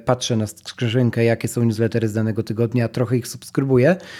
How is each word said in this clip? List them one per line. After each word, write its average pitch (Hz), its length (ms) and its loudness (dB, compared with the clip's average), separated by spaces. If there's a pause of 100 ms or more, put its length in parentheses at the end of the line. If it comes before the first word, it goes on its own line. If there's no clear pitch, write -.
patrzę 123 320 0
na 107 100 0
skrzynkę, 117 800 0
jakie 117 240 2
są 117 160 -2
newslettery 113 440 0
z 104 40 -4
danego 110 300 -2
tygodnia, 117 460 0
trochę 123 280 -2
ich 120 120 -4
subskrybuję, 135 680 2 (240)